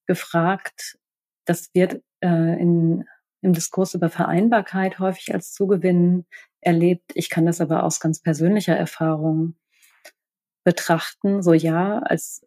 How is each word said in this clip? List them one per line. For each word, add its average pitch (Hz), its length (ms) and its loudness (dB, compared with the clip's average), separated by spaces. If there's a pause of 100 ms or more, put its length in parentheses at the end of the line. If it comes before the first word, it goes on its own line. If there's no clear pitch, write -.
gefragt. - 920 -4 (480)
Das - 280 -4
wird, 180 280 0 (200)
äh, 165 380 0
in, 170 440 2 (360)
im 185 140 2
Diskurs 180 400 -2
über 170 160 -2
Vereinbarkeit 190 880 0
häufig 190 360 -4
als - 180 -8
Zugewinn 180 760 2 (340)
erlebt. 175 540 0
Ich - 160 -6
kann 165 160 2
das 165 160 0
aber 160 220 0
aus - 160 -4
ganz 160 200 -2
persönlicher 170 560 0
Erfahrung 160 800 -2 (1120)
betrachten. 185 800 -2
So 175 100 4
ja, 170 480 0
als, - 460 -6